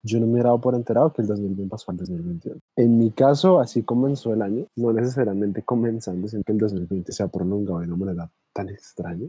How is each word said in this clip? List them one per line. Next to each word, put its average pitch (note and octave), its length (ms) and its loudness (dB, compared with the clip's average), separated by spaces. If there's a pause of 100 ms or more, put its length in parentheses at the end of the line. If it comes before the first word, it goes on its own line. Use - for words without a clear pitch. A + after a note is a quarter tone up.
yo A2+ 180 0
no A2+ 60 2
me A#2 80 2
hubiera A#2+ 160 4
dado A#2+ 100 4
por B2 140 0
enterado A#2+ 400 2
que - 80 -2
el G#2 60 0
dos G#2 120 -2
mil G2 140 -4
veinte F#2+ 160 -6
pasó G#2+ 200 -10
al F2+ 60 -6
dos F2+ 140 -8
mil F2 100 -6
veintiuno. E2+ 400 -8 (160)
En A#2 220 6
mi A2+ 140 4
caso, C#3+ 480 6
así A#2 240 0
comenzó B2 500 0
el A2 80 2
año, G#2+ 240 -4 (100)
no A#2+ 160 2
necesariamente G#2+ 720 0
comenzando, A2+ 640 -2
sino G#2+ 140 -4
que G#2+ 100 -2
el G#2+ 60 2
dos G#2 160 2
mil F2+ 120 -4
veinte F#2 260 -6
se - 100 -4
ha G2 60 -2
prolongado F#2 520 -2
de E2+ 60 -6
una E2+ 100 -4
manera F2 340 -4 (240)
tan G2 140 -6
extraña. F#2+ 600 -10